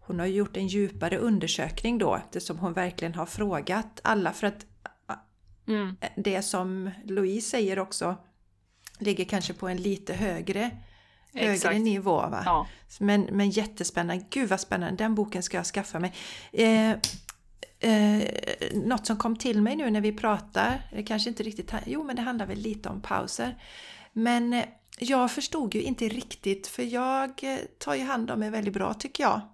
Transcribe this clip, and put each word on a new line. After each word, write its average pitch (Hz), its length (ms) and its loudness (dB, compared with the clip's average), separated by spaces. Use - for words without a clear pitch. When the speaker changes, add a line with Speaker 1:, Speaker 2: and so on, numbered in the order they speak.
Speaker 1:
hon - 180 -6
har 175 80 0
ju 190 80 0
gjort 202 220 0
en 190 100 -2
djupare 190 520 0
undersökning 202 800 0
då, 151 160 4
eftersom 165 440 -6
hon 175 140 -2
verkligen 175 420 -2
har 170 120 -4
frågat 202 800 -2
alla, 196 280 2
för - 140 -4
att, 202 200 -4
Speaker 2:
Mm. 202 280 -2
Speaker 1:
det 196 260 0
som 190 480 -2
Louise 196 460 0
säger 196 280 0
också 185 380 -2
ligger 196 260 2
kanske 190 300 -2
på 185 140 -6
en 180 80 -2
lite 190 380 -2
högre, 190 560 -2
högre 220 180 4
Speaker 2:
Exakt. 196 280 4
Speaker 1:
nivå, 196 360 4
va? - 280 0
Speaker 2:
Ja. 170 220 4
Speaker 1:
Men, 202 220 6
men 202 280 4
jättespännande. 190 800 -2
Gud, 262 180 0
vad 190 120 2
spännande. 185 440 -2
Den 220 100 2
boken 202 280 0
ska - 140 -4
jag 175 100 -2
skaffa - 320 -4
mig. 180 140 -2
Eh, 220 380 6
eh, 208 320 6
något 233 320 0
som 226 100 0
kom 226 200 0
till 220 260 2
mig 247 140 2
nu 285 140 0
när 214 100 2
vi 214 120 2
pratar, 214 680 0
det 208 100 -6
kanske 214 280 -2
inte 226 120 -6
riktigt 208 280 -6
ha-, 226 160 -4
jo, 277 180 -4
men 254 120 -4
det 240 60 -2
handlar 233 240 -4
väl 196 120 -6
lite 214 300 -6
om 196 140 -6
pauser. 240 540 -4
Men, 240 400 2
eh, 240 120 2
jag 247 320 2
förstod 277 440 -2
ju 214 80 0
inte 247 260 -2
riktigt, 202 580 -4
för - 160 -6
jag, 262 640 -2
eh, 269 140 -2
tar 285 160 -2
ju 262 100 0
hand 247 260 -2
om 214 100 0
mig 214 100 0
väldigt 208 240 -2
bra, 196 200 0
tycker 262 300 -6
jag. 214 160 6